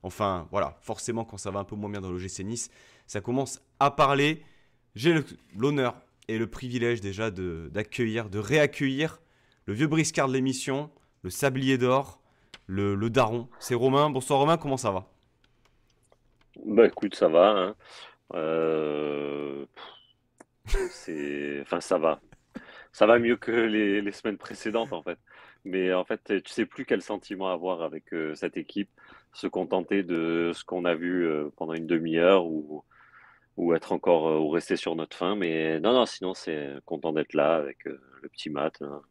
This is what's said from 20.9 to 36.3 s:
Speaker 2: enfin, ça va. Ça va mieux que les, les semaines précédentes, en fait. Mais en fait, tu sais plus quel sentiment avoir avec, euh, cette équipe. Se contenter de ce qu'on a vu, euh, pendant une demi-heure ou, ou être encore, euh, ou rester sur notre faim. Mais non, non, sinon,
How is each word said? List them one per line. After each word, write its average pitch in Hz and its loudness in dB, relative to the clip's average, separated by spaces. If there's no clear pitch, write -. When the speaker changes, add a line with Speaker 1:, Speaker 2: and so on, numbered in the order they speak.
Speaker 2:
enfin, 85 -4
ça 90 0
va. 78 2
Ça 107 6
va 117 8
mieux 117 2
que - -6
les, 107 2
les 101 -4
semaines 101 -6
précédentes, 110 -4
en 82 -6
fait. 87 -8
Mais 92 0
en 92 2
fait, 101 -2
tu - -16
sais 117 0
plus - -12
quel 101 0
sentiment 95 -6
avoir 87 -2
avec, 76 -8
euh, 78 -4
cette - -6
équipe. 98 -6
Se - -8
contenter 92 -2
de 85 0
ce - -12
qu'on 90 -6
a 87 2
vu, 87 -2
euh, 76 -2
pendant 80 -8
une 82 -6
demi-heure 85 4
ou, 76 -6
ou 85 2
être 82 -2
encore, 80 4
euh, 78 4
ou 78 2
rester 85 0
sur 82 -4
notre 78 -8
faim. 95 -2
Mais 80 0
non, 104 4
non, 123 6
sinon, 92 -8